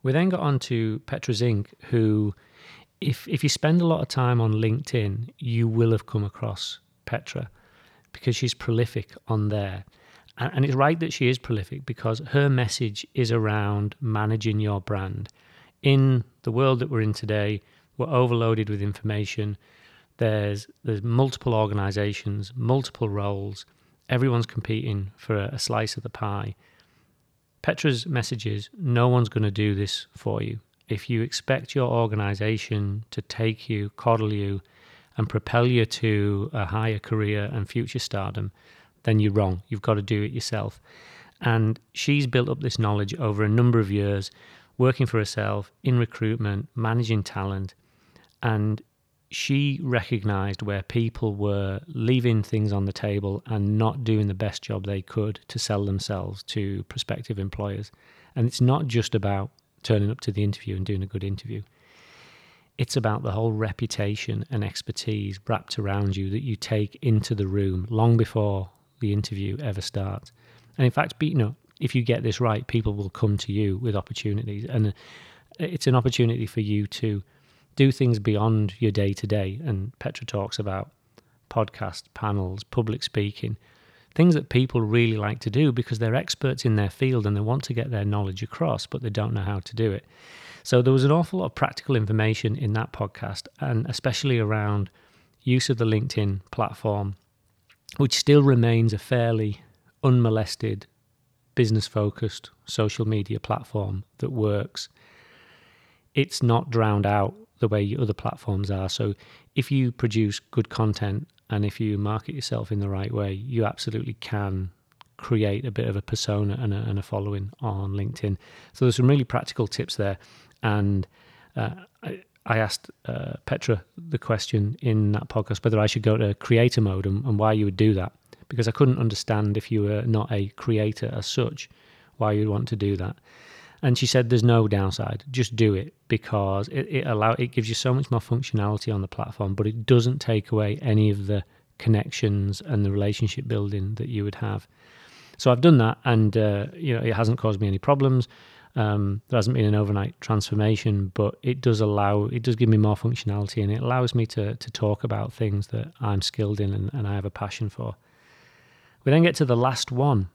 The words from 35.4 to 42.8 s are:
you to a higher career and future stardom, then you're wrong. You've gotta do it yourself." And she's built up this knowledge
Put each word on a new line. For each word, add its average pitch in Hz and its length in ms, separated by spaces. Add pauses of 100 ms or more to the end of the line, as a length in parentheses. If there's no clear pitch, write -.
you 120 180
to 104 680
a 107 140
higher 107 340
career 104 520
and 107 160
future 120 300
stardom, 98 540 (500)
then 110 160
you're 104 140
wrong. 95 340
You've 104 160
gotta 104 200
do 104 200
it 117 80
yourself." 110 500 (600)
And 113 400 (120)
she's 143 360
built 123 200
up - 120
this - 180
knowledge 104 380